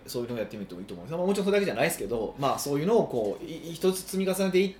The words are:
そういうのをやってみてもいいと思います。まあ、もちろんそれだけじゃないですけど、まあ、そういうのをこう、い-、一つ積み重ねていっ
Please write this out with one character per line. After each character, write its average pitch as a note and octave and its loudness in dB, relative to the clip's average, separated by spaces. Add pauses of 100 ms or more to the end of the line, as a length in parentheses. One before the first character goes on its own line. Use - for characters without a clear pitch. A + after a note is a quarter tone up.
そ B2 -6
う - -2
い - -6
う - -6
の A#2+ -6
を A2+ -4
や G#2 -2
っ - -8
て G#2+ -10
み G2+ -8
て - -12
も F2 -10
い - -10
い - -14
と G2+ -12
思 F2 -10
い F2 -12
ま A#2 -10
す。 E3 -4
ま F3+ 0
あ、 - 2
も G3 4
ち G3 -2
ろ G3+ 2
ん - -2
そ G3 2
れ G3+ 6
だ - 4
け G3 2
じ D#3+ 0
ゃ G#2 -2
な A#2 2
い D3 4
で E3 4
す - -4
け G#2 -4
ど、 A2 -2
ま C3+ 2
あ、 - -4
そ C#3+ -2
う C#3+ 2
い D3+ 0
う - 0
の A3+ 6
を F#3+ 4
こ G#2+ 0
う、 - -14
い-、 E3 -10
一 F#3+ 2
つ F#3 0
積 F#3+ -2
み F#3+ 2
重 F#3+ 0
ね F#3+ 2
て F#3 6
い G3 4
っ F#3+ -6